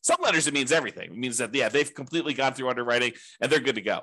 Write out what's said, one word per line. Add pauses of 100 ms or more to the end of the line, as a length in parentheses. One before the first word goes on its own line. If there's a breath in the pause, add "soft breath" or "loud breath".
Some
lenders,
it
means
everything.
It
means
that,
yeah,
they've
completely
gone
through
underwriting (260 loud breath)
and
they're
good
to
go.